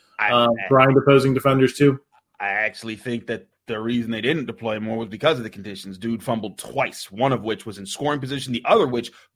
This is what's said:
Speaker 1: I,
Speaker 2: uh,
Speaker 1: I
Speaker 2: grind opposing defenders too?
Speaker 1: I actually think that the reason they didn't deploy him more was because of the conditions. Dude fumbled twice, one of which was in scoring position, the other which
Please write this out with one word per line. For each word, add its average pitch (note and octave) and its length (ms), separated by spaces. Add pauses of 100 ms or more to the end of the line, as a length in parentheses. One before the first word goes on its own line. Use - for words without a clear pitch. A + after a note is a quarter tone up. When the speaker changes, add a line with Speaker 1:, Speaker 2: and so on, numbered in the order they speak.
(180)
Speaker 1:
I, G#2+ 140
Speaker 2:
uh, A#2+ 160
Speaker 1:
I A#2 200
Speaker 2:
grind C3 280
opposing C3+ 360
defenders C3 420
too? C#3 260 (400)
Speaker 1:
I G2+ 100
actually G#2+ 440
think A#2 320
that A2+ 220 (180)
the A2 140
reason A#2 320
they A2 80
didn't C#3 260
deploy A2+ 300
him G#2+ 80
more A2+ 140
was A2+ 100
because C3+ 300
of A#2 40
the A2 80
conditions. F#2+ 480
Dude A2+ 240
fumbled A2 340
twice, - 540
one B2 220
of G#2 100
which G#2+ 240
was G2+ 120
in G2 60
scoring C#3+ 360
position, C3 320
the A#2 120
other F3+ 220
which A#2+ 240 (260)